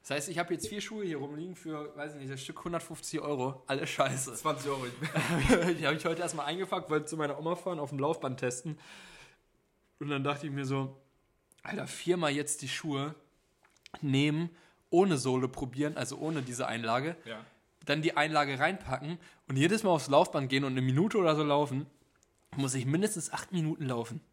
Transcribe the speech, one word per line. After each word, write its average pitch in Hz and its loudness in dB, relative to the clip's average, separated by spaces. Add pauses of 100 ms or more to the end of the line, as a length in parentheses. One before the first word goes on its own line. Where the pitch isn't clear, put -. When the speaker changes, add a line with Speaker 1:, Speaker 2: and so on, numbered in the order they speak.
Speaker 1:
Das - -10
heißt, 143 -2
ich 165 -4
hab 175 0
jetzt 165 -2
vier 208 -6
Schuhe 214 -8
hier 165 -2
rumliegen 147 -8
für, 151 -10
weiß 151 -8
ich 143 -12
nicht, 135 -8
das 135 -8
Stück - -10
hundertfünfzig 165 -6
Euro. 135 -2
Alle 139 0
scheiße. 131 2
Speaker 2:
Zwanzig 143 -2
Euro. 135 -2
Speaker 1:
<laughs> 156 4
Die 165 0
hab 143 4
ich 156 -6
heute 165 0
erstmal 160 -4
eingepackt, 180 -4
wollte 156 2
zu 165 -6
meiner 147 -2
Oma 160 -2
fahren, 175 -4
auf 143 -4
dem 143 -6
Laufband 139 -2
testen. 131 -4 (1200)
Und 147 -6
dann 139 0
dachte 143 -2
ich 143 -6
mir 139 -4
so, 135 -2 (640)
Alter, 160 -6
viermal 165 0
jetzt 143 -2
die 135 -8
Schuhe 143 -4 (880)
nehmen, 151 2 (400)
ohne 175 6
Sohle 127 2
probieren, 139 -4
also 135 -4
ohne 151 -2
diese 127 -4
Einlage. 120 -2
Speaker 2:
Ja. 113 -10 (440)
Speaker 1:
Dann 147 2
die 160 2
Einlage 147 2
reinpacken 156 -2 (300)
und 135 -2
jedes 175 4
Mal 202 6
aufs 156 4
Laufband 143 4
gehen 135 2
und 135 -2
eine 127 0
Minute 139 4
oder 170 6
so 151 2
laufen, 143 2 (680)
muss 135 0
ich 131 -2
mindestens 175 0
acht - -8
Minuten 160 0
laufen. 120 -4 (120)